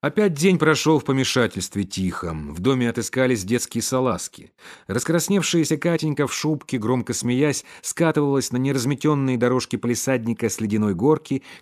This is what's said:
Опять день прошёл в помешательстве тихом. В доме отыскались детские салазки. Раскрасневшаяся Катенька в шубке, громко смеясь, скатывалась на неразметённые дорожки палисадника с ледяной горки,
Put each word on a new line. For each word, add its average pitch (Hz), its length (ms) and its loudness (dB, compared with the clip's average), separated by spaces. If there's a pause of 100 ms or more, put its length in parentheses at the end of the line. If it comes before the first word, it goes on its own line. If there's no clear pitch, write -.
Опять 175 340 0
день 175 240 4
прошёл 151 420 4
в - 40 -12
помешательстве 123 760 0
тихом. 85 720 -4
В 85 60 -8
доме 123 280 2
отыскались 120 540 0
детские 117 400 -2
салазки. 127 680 -4 (340)
Раскрасневшаяся 160 920 0
Катенька 151 520 0
в - 40 -6
шубке, 147 460 -2
громко 120 340 -2
смеясь, 127 520 0 (180)
скатывалась 147 720 0
на 123 60 -2
неразметённые 135 760 0
дорожки 123 380 0
палисадника 117 760 -2
с - 100 -8
ледяной 107 340 0
горки, 139 480 0 (200)